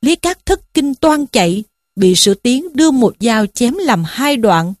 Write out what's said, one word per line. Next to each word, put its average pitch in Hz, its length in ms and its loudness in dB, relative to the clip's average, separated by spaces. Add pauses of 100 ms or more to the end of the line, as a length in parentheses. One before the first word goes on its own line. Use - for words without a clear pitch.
Lý 311 140 0
Cát 349 300 -6
thất - 280 -4
kinh 277 200 -2
toan 302 320 0
chạy, 196 380 0 (320)
bị 185 200 4
Sử 196 180 2
Tiến 269 420 -2
đưa 320 140 4
một 247 300 2
dao 220 260 0
chém 240 280 -2
làm 269 320 0
hai 285 300 -2
đoạn. 185 440 0